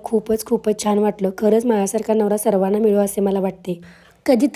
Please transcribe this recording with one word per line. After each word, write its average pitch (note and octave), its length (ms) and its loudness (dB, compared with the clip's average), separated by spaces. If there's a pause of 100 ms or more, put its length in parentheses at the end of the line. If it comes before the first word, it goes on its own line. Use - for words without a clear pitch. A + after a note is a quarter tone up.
खूपच, A3 400 -2
खूपच G#3+ 400 -2
छान G#3 140 2
वाटलं. G#3 400 0
खरंच A3 260 2
माझ्यासारखा A3 500 0
नवरा G#3 220 2
सर्वांना G3+ 420 0
मिळो G#3 200 2
असे G3+ 220 -2
मला G3 200 0
वाटते. F#3 400 -6 (460)
कधी C4 300 2